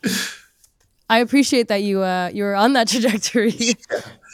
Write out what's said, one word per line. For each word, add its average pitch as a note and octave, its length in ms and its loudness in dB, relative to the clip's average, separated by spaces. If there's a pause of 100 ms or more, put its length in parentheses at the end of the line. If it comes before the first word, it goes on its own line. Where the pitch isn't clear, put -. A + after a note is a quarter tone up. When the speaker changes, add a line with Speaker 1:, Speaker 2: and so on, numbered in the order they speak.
(180)
Speaker 1:
<laughs> - 920 -12
I A3+ 80 4
appreciate B3 500 2
that G3+ 140 0
you, G3 180 0
uh, F3+ 320 -2
you G3+ 120 -4
were G3+ 120 -2
on A3+ 160 4
that A3+ 160 2
trajectory A3 640 0
<laughs> - 80 -4
Speaker 2:
Yeah. A#3 160 0 (600)